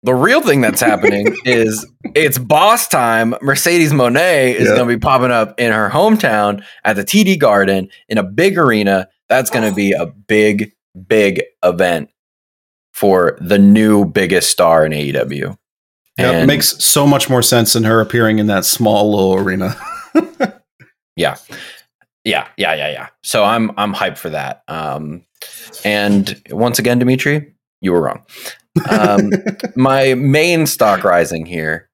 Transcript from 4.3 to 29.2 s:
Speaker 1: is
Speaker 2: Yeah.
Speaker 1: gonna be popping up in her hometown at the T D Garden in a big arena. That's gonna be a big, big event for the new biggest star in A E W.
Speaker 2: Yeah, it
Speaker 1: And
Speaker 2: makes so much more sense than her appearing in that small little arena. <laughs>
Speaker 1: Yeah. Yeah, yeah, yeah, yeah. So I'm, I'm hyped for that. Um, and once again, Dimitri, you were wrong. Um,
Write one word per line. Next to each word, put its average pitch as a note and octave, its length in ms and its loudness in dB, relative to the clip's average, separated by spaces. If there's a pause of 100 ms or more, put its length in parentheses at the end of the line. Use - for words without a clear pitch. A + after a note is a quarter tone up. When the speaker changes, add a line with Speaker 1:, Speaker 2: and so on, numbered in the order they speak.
Speaker 1:
is A2+ 140 0
Speaker 2:
Yeah. G#2 80 4
Speaker 1:
gonna A#2+ 120 0
be A#2+ 100 0
popping B2+ 320 0
up A2 280 -2
in A#2+ 140 0
her G#2+ 160 0
hometown A2+ 760 0 (220)
at G#2+ 120 0
the G2+ 80 -4
T G#3 200 2
D F#3+ 120 0
Garden G2 520 2 (220)
in A2 80 -2
a G2+ 40 0
big D#3+ 360 0
arena. G#2 500 2 (220)
That's B2 180 0
gonna A2+ 240 -2
be G2 200 0
a E2+ 120 -2
big, G#2+ 680 -2 (340)
big G2+ 380 0 (200)
event F2 460 -2 (840)
for F#2 480 2
the F2+ 180 0
new G#2 460 6
biggest F2+ 460 0
star E2 340 4
in D#2 80 -2
A D2 100 -4
E C#2 100 -6
W. C2+ 440 -6 (600)
Speaker 2:
Yeah, B2 120 0
it B2+ 40 2
Speaker 1:
And E3 120 2
Speaker 2:
makes - 380 -2
so C#3+ 220 2
much C#3 240 2
more B2+ 120 2
sense A#2 300 2
than A2+ 120 0
her A2+ 180 2
appearing A2 360 0
in G#2+ 100 0
that F#2+ 180 0
small G#2 440 0
little F#2+ 240 2
arena. F#2+ 400 -2 (400)
<laughs> - 460 -4 (560)
Speaker 1:
Yeah. D#2+ 200 -2 (880)
Yeah, E2+ 320 -2
yeah, E2+ 180 -2
yeah, D2 160 -6
yeah. C2+ 160 -12 (160)
So A2 220 0
I'm, A2+ 320 0
I'm G2+ 180 -4
hyped F#2 240 -6
for E2+ 120 -10
that. C#2+ 360 -10
Um, D#2 580 -10 (600)
and G2+ 680 -2
once A#2+ 300 0
again, A#2+ 180 0
Dimitri, C3 560 -2 (260)
you F2+ 120 -2
were F2 100 2
wrong. - 220 -8 (680)
Um, G#3 400 2 (220)